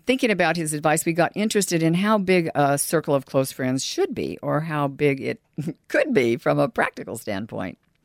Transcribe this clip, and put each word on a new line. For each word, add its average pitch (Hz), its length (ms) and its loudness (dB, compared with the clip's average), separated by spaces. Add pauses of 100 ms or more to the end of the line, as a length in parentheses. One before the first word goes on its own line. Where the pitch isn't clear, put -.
thinking 254 240 2
about 170 240 2
his 160 180 -4
advice, 151 320 0
we 170 60 0
got 165 240 2
interested 196 480 0
in 165 120 4
how 208 220 2
big 180 380 2
a 143 220 4
circle 156 360 0
of 139 120 0
close 131 260 0
friends 131 320 -4
should 349 320 -2
be - 260 -6
or 143 200 -2
how 151 260 -2
big 139 320 0
it 120 220 -6 (240)
<laughs> - 240 -8
could 320 240 2
be 120 240 2
from 147 220 0
a 143 100 0
practical 135 480 -4
standpoint. 107 600 -8 (280)